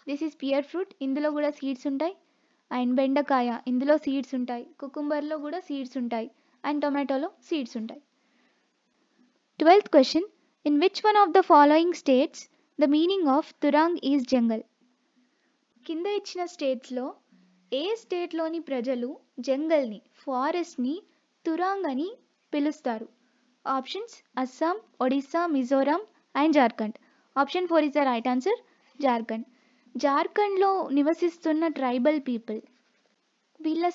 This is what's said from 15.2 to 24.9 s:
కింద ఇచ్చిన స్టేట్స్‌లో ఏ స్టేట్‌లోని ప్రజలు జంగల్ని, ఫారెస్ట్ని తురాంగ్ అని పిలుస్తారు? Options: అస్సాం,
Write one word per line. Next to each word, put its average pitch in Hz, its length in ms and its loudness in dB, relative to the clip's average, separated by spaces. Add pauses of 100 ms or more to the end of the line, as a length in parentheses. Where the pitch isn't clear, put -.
కింద 330 180 -6 (140)
ఇచ్చిన 359 220 -8 (120)
స్టేట్స్‌లో 254 520 -4 (760)
ఏ 311 40 -4 (180)
స్టేట్‌లోని 330 580 -4 (100)
ప్రజలు 247 380 -4 (400)
జంగల్ని, 269 520 0 (240)
ఫారెస్ట్ని 294 720 -4 (500)
తురాంగ్ 359 460 -2
అని 294 160 -4 (460)
పిలుస్తారు? 285 540 -4 (680)
Options: 370 360 -8 (300)
అస్సాం, 320 340 -2 (280)